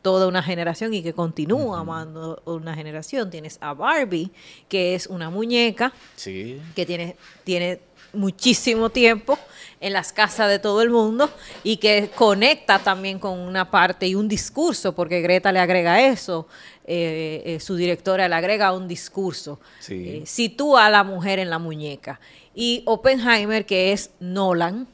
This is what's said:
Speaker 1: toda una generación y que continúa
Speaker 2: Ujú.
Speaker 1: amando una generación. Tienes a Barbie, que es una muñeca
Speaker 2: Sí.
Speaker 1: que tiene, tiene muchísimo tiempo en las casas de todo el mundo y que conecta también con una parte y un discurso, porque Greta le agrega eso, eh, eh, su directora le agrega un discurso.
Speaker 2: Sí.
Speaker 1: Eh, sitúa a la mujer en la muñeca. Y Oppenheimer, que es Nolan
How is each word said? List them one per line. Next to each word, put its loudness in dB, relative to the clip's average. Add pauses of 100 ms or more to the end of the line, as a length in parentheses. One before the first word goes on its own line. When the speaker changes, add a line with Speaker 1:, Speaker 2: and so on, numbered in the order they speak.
Speaker 1:
toda 4
una 0
generación -4
y -4
que -4
continúa -2
Speaker 2:
Ujú. -4
Speaker 1:
amando -10
una -8
generación. -8
Tienes -16
a -8
Barbie, -2 (380)
que 0
es -8
una -10
muñeca 0 (240)
Speaker 2:
Sí. -10 (140)
Speaker 1:
que -2
tiene, -8 (260)
tiene -2 (340)
muchísimo 2
tiempo 4 (440)
en -6
las -4
casas 0
de 2
todo 0
el 2
mundo 2 (320)
y 0
que 2
conecta 4
también -2
con -6
una -4
parte 2
y 0
un 0
discurso, -2
porque -2
Greta 4
le 2
agrega 4
eso, -2 (380)
eh, -4
eh, -6
su -6
directora 0
le 2
agrega 2
un -6
discurso. -8 (220)
Speaker 2:
Sí. -10
Speaker 1:
Eh, -10
sitúa 4
a 8
la 6
mujer -2
en -4
la -4
muñeca. -10 (340)
Y -2
Oppenheimer, 2
que 2
es -4 (120)
Nolan 0